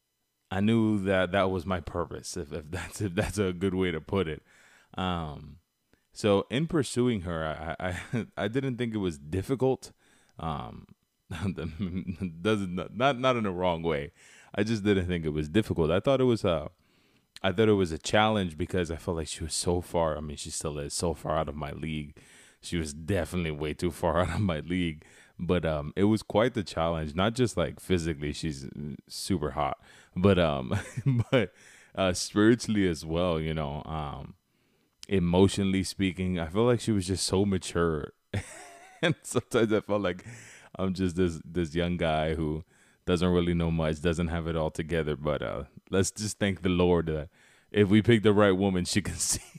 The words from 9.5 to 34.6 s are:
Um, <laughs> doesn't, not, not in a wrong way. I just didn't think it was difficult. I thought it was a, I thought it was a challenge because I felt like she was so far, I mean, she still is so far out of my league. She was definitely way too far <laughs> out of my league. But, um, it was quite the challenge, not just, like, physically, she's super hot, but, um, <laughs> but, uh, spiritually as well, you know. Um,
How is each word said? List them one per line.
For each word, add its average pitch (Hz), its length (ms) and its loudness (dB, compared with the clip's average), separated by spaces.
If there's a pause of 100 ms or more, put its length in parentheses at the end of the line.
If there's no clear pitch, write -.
Um, 73 480 -8 (420)
<laughs> - 0 - (1120)
doesn't, 95 560 -2
not, 127 220 2
not 127 180 2
in 110 100 -2
a 95 60 -2
wrong 87 300 0
way. 73 300 -2 (420)
I 101 80 0
just 107 220 0
didn't 95 240 4
think 87 160 -2
it 78 60 0
was 76 180 -2
difficult. 82 420 2
I 87 80 4
thought 135 220 2
it 127 40 4
was 117 200 2
a, 82 260 0 (720)
I 95 100 0
thought 110 160 4
it 107 40 6
was 95 200 4
a 78 60 -6
challenge 104 580 2
because 87 340 -2
I 82 60 -4
felt 85 220 -4
like 78 100 -6
she - 160 -8
was 78 100 -6
so 90 260 0
far, 82 360 0
I 76 40 -8
mean, 76 160 -8
she - 140 -10
still 76 280 -6
is 71 160 -6
so 85 200 0
far 78 220 -2
out 78 120 0
of 71 60 -10
my 73 180 -6
league. 76 440 -6 (440)
She - 180 -4
was 76 160 -4
definitely 82 560 -2
way 76 240 -4
too 87 160 -2
far 82 300 0
<laughs> - 20 4
out 82 120 0
of 92 60 -2
my 87 200 0
league. 82 440 -4 (340)
But, 87 280 0
um, 73 300 -2
it 95 80 4
was 107 180 4
quite 113 320 2
the 110 80 -2
challenge, 82 520 -2
not 101 200 0
just, 123 240 0
like, 69 200 -2
physically, 80 540 -2
she's 69 340 -6 (400)
super 73 440 -2
hot, 69 280 -2 (380)
but, 92 220 6
um, 73 400 0 (260)
<laughs> 127 160 2 (100)
but, 113 220 2 (420)
uh, 92 200 2
spiritually 104 720 4
as 78 160 -4
well, 82 340 0
you 80 140 -2
know. 76 320 -4
Um, 71 500 -8 (720)